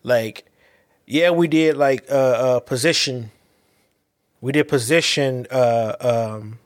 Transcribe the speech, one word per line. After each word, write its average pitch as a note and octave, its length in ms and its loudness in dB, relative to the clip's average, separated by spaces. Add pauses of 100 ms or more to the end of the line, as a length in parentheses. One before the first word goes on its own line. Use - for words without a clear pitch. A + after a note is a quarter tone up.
Like, A2+ 420 -2 (600)
yeah, E3+ 260 2
we E3+ 180 2
did, D#3 260 2
like, C3+ 340 0
uh, C#3 40 -2
uh, B2+ 480 2
position. B2+ 720 -2 (1080)
We C3 140 -6
did D3 160 0
position, C3+ 840 0
uh, A#2 480 2
um, A2 680 -4